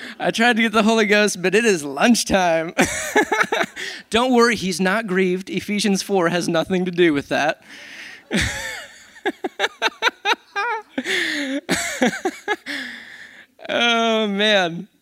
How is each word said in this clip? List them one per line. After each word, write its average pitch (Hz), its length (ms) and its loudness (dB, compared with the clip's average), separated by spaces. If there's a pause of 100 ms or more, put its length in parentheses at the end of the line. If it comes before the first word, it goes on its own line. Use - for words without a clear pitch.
(180)
I 170 140 -2
tried 233 240 2
to 226 80 2
get 226 80 2
the 220 100 2
Holy 220 240 4
Ghost, 208 380 2
but 175 100 0
it 226 100 4
is 190 200 2
lunchtime. 170 920 2 (680)
<laughs> - 680 -2
Don't 247 240 2
worry, 233 220 6
he's 175 260 -2
not 202 240 2
grieved. 185 460 0
Ephesians 202 500 0
four 185 280 2
has 170 200 -2
nothing 180 360 0
to 185 60 -4
do 170 220 4
with 139 160 -2
that. 143 320 -2 (680)
<laughs> - 100 0 (4000)
Oh, 226 580 0
man. 196 600 0 (140)